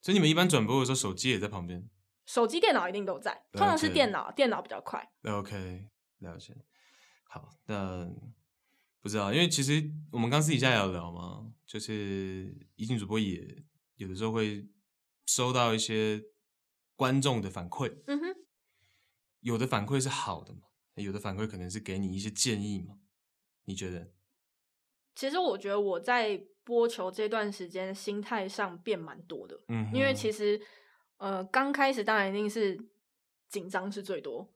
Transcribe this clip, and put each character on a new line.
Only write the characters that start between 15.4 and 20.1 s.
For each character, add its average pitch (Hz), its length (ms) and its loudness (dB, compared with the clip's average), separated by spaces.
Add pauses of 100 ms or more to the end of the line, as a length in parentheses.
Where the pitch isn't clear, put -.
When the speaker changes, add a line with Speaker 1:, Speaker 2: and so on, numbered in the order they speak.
Speaker 1:
到 120 180 6
一 113 60 2
些 107 420 0 (760)
观 135 260 4
众 131 180 2
的 98 80 -4
反 90 220 -8
馈。 - 240 -4 (140)
Speaker 2:
嗯 285 120 -2
哼。 359 160 -4 (1040)
Speaker 1:
有 117 140 -2
的 123 120 0
反 104 180 0
馈 135 160 2
是 135 80 0
好 95 340 -4